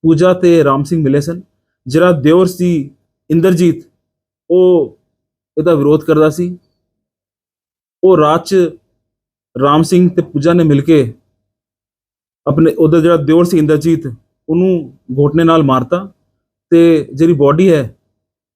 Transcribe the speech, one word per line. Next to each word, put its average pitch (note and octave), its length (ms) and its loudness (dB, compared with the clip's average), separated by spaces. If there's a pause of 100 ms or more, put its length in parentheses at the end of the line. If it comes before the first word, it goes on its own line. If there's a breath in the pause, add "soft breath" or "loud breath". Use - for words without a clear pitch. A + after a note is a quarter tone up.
ਪੂਜਾ E3 320 2
ਤੇ E3+ 300 2
ਰਾਮ C#3+ 200 0
ਸਿੰਘ D#3+ 200 -4
ਮਿਲੇ C#3+ 180 0
ਸਨ। E3+ 200 -10 (460)
ਜਿਹੜਾ E3 240 0
ਦਿਓਰ D#3+ 340 2
ਸੀ F3 460 -4 (380)
ਇੰਦਰਜੀਤ, E3 540 0 (680)
ਉਹ F3+ 480 0 (600)
ਇਹਦਾ D#3+ 160 0
ਵਿਰੋਧ D3 300 0
ਕਰਦਾ D#3 260 0
ਸੀ। F3 280 -8 (1500)
ਉਹ F#3 140 4
ਰਾਤ D3+ 280 0
'ਚ G3 100 -6 (1040)
ਰਾਮ D3 220 2
ਸਿੰਘ F3+ 260 0
ਤੇ F3 120 -2
ਪੂਜਾ D3+ 320 -4
ਨੇ F3 100 0
ਮਿਲ C#3+ 180 0
ਕੇ C3+ 320 0 (1300)
ਆਪਣੇ, D3+ 260 0
ਉਹਦਾ D#3+ 260 2
ਜਿਹੜਾ E3+ 180 2
ਦਿਓਰ D#3 280 0
ਸੀ F3 120 -2
ਇੰਦਰਜੀਤ, D#3 500 -2 (420)
ਉਹਨੂੰ E3+ 440 -2 (240)
ਘੋਟਨੇ D3 260 0
ਨਾਲ E3 200 2
ਮਾਰਤਾ C#3 480 -4 (580)
ਤੇ E3 440 2
ਜਿਹੜੀ E3 200 0
ਬਾਡੀ D3+ 400 2
ਹੈ C3+ 220 -4 (600)